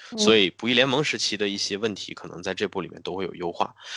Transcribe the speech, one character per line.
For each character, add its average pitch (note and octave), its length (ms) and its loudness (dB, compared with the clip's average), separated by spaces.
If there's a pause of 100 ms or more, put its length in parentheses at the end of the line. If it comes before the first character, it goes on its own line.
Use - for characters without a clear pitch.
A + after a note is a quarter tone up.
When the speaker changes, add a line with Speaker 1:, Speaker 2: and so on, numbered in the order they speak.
(120)
Speaker 1:
嗯。 A3+ 60 -10
Speaker 2:
所 A2 200 8
以 F#2+ 100 6
《不 A2+ 220 -2
义 - 20 4
联 B2 160 6
盟》 C3+ 160 2
时 A#2 140 -2
期 - 180 -2
的 G#2 100 0
一 G2+ 120 -2
些 G2+ 180 -4
问 G#2 180 -2
题 - 200 -12
可 - 140 -14
能 E2 140 -12
在 F#2+ 120 -2
这 G2+ 120 -2
部 F#2 140 -4
里 D#2+ 80 -6
面 E2 140 -16
都 F#2+ 120 -6
会 F#2+ 120 -4
有 - 80 -8
优 E2+ 180 -6
化。 - 220 -2 (220)